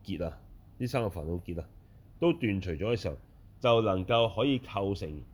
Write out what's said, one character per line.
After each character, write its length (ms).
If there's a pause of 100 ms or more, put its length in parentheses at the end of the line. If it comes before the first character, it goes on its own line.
結 220
啊， 120 (400)
呢 80
三 160
個 60
煩 180
惱 140
結 200
啊， 80 (520)
都 120
斷 280
除 120
咗 60
嘅 180
時 120
候， 80 (440)
就 200
能 240
夠 300
可 100
以 160
構 360
成 120 (260)